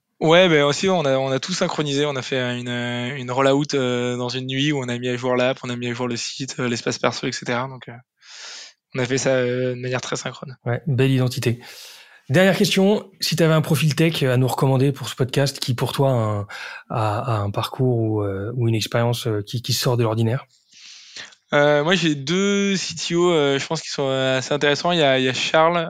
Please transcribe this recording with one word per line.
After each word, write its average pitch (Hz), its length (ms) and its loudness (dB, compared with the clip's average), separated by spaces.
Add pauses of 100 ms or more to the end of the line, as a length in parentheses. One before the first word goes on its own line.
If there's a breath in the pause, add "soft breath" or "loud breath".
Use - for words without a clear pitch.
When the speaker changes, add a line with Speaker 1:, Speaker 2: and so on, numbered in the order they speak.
(200)
Speaker 1:
Ouais, 175 280 6
ben 151 140 4
aussi, 143 260 2
on 180 160 2
a, 135 140 2
on 135 140 -2
a 135 80 0
tout - 120 -6
synchronisé. 147 540 -2
On 147 80 -4
a 127 80 -6
fait 135 160 -4
une, 123 300 -4
euh, 123 480 -6
une 123 160 -8
rollout, 139 420 2
euh, 123 420 -2
dans 123 120 -4
une 131 180 -8
nuit 135 240 -2
où 143 80 -2
on 127 100 -6
a 120 100 -4
mis 123 100 -6
à 123 80 -2
jour 127 180 -2
l'app, 127 300 0
on 127 40 -8
a 123 60 -6
mis 120 140 -6
à 120 60 -4
jour 123 120 -4
le 120 80 -4
site, - 460 -8
euh, 123 80 -2
l'espace 120 320 -4
perso, 123 260 -2
et 127 60 -4
cetera. 123 340 -4
Donc, 131 220 -14
euh, 120 40 -16 (1000 loud breath)
on 131 60 -2
a 127 40 2
fait 131 140 -2
ça, 135 120 2
euh, 127 440 0
de 123 60 -10
manière 127 200 -4
très - 140 -8
synchrone. 131 500 -10
Speaker 2:
Ouais, 120 220 -2
belle 135 240 2
identité. 123 480 0 (680 loud breath)
Dernière 185 280 4
question, 196 520 2 (120)
si - 160 -2
t'avais 160 180 4
un 156 60 4
profil 151 340 2
tech 160 300 2
à 127 120 2
nous 127 120 4
recommander 135 420 2
pour 123 180 -6
ce - 60 -10
podcast, 135 460 -2
qui 127 140 -2
pour 120 180 -4
toi 135 180 2
a 131 40 2
un, 107 320 0 (440 loud breath)
a, 110 460 -2
a - 20 0
un 101 140 -2
parcours 123 460 0
ou, 110 260 0
euh, 98 320 -4
ou 120 100 0
une 113 80 4
expérience, 120 540 0
euh, 104 180 -2
qui, 117 160 -6
qui - 100 -4
sort 120 240 0
de 120 60 0
l'ordinaire ? 113 420 0 (1080 loud breath)
Speaker 1:
Euh, 147 320 4
moi, 180 100 4
j'ai 160 220 2
deux 196 580 0
C 170 220 -6
T - 180 -6
O, 175 160 4
euh, 143 300 2
je - 60 -8
pense, 160 140 -4
qui - 100 -12
sont, 139 180 -2
euh, 131 300 0
assez 127 140 -4
intéressants. 147 380 2
Il 175 80 2
y 151 60 4
a, 135 160 4
il 131 40 0
y 131 40 2
a 127 60 -2
Charles, 165 560 2